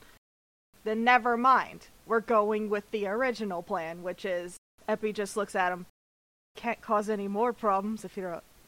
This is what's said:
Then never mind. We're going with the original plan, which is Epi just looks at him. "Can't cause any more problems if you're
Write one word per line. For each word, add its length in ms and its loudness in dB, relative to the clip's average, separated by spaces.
Then 200 -2
never 340 6
mind. 500 2
We're 140 2
going 500 2
with 220 -2
the 160 -2
original 560 -2
plan, 400 -6
which 220 -8
is 320 -4
Epi 260 0
just 240 -4
looks 180 -4
at 160 2
him. 140 -8
"Can't 260 -6
cause 280 0
any 180 -2
more 260 0
problems 500 0
if 140 -12
you're 240 -8